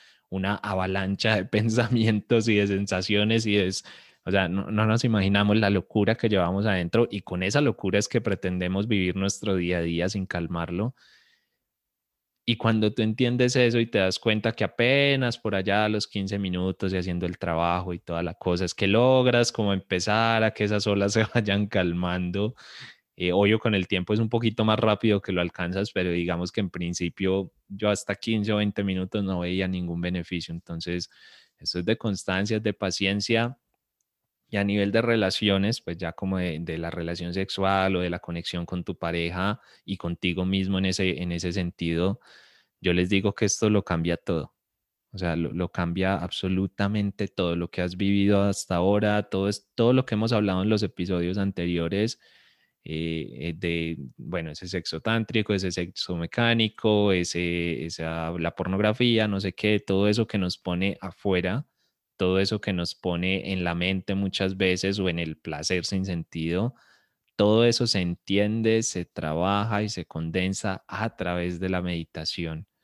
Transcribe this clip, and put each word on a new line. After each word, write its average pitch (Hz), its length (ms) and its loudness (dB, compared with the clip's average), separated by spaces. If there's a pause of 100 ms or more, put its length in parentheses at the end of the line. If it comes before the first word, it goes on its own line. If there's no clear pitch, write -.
(280)
una 95 280 -2
avalancha 98 800 0
de 95 80 0
<laughs> - 20 -10
pensamientos 113 1000 2
y 110 80 6
de 101 120 4
sensaciones 101 800 2
y 101 100 4
es, 95 280 0 (400)
o - 60 -6
sea, 95 180 2
no, 95 220 -2
no 107 160 2
nos 110 180 2
imaginamos 104 520 4
la 107 140 4
locura 101 460 2
que 117 120 0
llevamos 98 380 2
adentro 98 440 2
y 101 120 -6
con 90 200 -4
esa 107 180 2
locura 101 380 0
es 104 100 0
que 120 120 0
pretendemos 92 680 -2
vivir 95 300 0
nuestro 98 400 -2
día 87 220 0
a 85 40 0
día 85 260 0
sin 95 180 -4
calmarlo. 87 680 -4 (1500)
Y 117 120 0
cuando 110 360 2
tú 117 100 -2
entiendes 123 540 2
eso 120 220 4
y 117 80 2
te 113 120 0
das 95 200 0
cuenta 110 340 2
que - 120 -2
apenas 131 720 2
por 104 160 -4
allá 98 300 2
a 107 40 2
los 107 200 -2
quince 101 300 -4
minutos 92 540 -2
y 95 40 0
haciendo 90 300 -2
el 87 120 -6
trabajo 87 560 0
y 85 40 -8
toda 85 240 -4
la 85 120 -4
cosa, 90 300 0
es 87 100 -4
que 98 140 0
logras 123 640 4
como 104 200 0
empezar 107 680 2
a 110 100 2
que - 120 -2
esas 104 220 0
olas 101 260 2
<laughs> - 20 0
se 110 100 4 (100)
vayan 104 320 2
calmando. 90 880 -2 (640)
Eh, 90 160 0
obvio, 104 260 6
con 110 160 0
el 92 120 0
tiempo 92 280 -2
es 107 40 2
un 113 120 0
poquito 113 340 0
más 107 140 4
rápido 107 420 4
que - 100 -8
lo 90 120 0
alcanzas, 90 500 -4
pero 90 180 0
digamos 87 420 -2
que - 80 -4
en 95 100 -2
principio 90 800 -2 (160)
yo 104 220 -2
hasta 101 240 -2
quince 110 380 -2
o 104 40 0
veinte 104 260 -2
minutos 95 400 -2
no 95 180 -2
veía 92 280 -2
ningún 87 320 -4
beneficio. 87 540 -4
Entonces, 87 560 -8 (480)
eso - 200 -6
es 90 60 -2
de 110 140 2
constancia, 101 580 -2
es 107 60 -2
de 107 100 0
paciencia. 101 840 0 (920)
Y 107 80 -4
a 101 80 2
nivel 101 260 0
de 113 120 2
relaciones, 104 800 2
pues 87 160 -8
ya 82 140 -6
como 95 260 -4
de, 85 220 -2
de 82 180 -6
la 82 120 -6
relación 87 440 -6
sexual 95 600 0
o 87 40 0
de 90 100 -2
la 87 100 -4
conexión 85 460 -6
con 90 180 -6
tu 92 140 -8
pareja 85 640 -2 (240)
y 98 120 -6
contigo 87 500 -2
mismo 95 320 0
en 95 80 0
ese, 92 360 0
en 90 80 -4
ese 87 220 -4
sentido, 87 680 -2 (600)
yo 90 140 2
les 90 160 2
digo 98 240 2
que - 100 -2
esto 107 260 2
lo 101 140 2
cambia 85 320 -2
todo. 80 380 -4 (580)
O 95 60 -12
sea, 85 180 -2
lo, 82 160 -2
lo 87 180 -2
cambia 92 460 0
absolutamente 98 1120 -2
todo. 87 260 0
Lo 87 160 -4
que - 120 -4
has 90 140 -4
vivido 101 460 4
hasta 98 340 0
ahora, 104 480 2
todo 98 240 -2
es, - 260 -6
todo 120 180 4
lo 131 140 4
que - 80 -4
hemos 113 180 0
hablado 101 300 2
en 104 80 2
los 107 120 2
episodios 90 560 -2
anteriores, 92 800 -2 (640)
eh, 80 680 -6
eh, 82 60 -6
de, 82 420 -2 (180)
bueno, 82 360 -6
ese 90 140 -14
sexo 87 340 -6
tántrico, 110 520 0
ese 95 180 -2
sexo 87 460 -6
mecánico, 107 960 2
ese, 85 720 -2
esa, 82 480 -6
la 82 220 -4
pornografía, 107 760 2
no 101 100 -2
sé 98 160 -4
qué, 107 260 2
todo 98 280 2
eso 107 180 2
que - 120 -4
nos 90 180 -2
pone 92 440 -4
afuera, 92 640 -2 (500)
todo 92 240 2
eso 101 200 0
que 104 120 -4
nos 87 220 -4
pone 92 580 -2
en 92 120 -2
la 87 100 -2
mente 92 400 -2
muchas 95 420 -2
veces 95 420 0
o 92 120 0
en 85 80 -2
el 80 180 -6
placer 80 480 -4
sin 95 220 -4
sentido, 85 680 -4 (640)
todo 107 280 6
eso 120 220 2
se 104 140 0
entiende, 104 800 0
se 90 220 -4
trabaja 98 800 -2
y 107 80 -2
se 90 160 -8
condensa 92 800 -4
a 107 280 -6
través 87 440 -4
de 92 100 -4
la 90 120 -2
meditación. 82 840 -6 (180)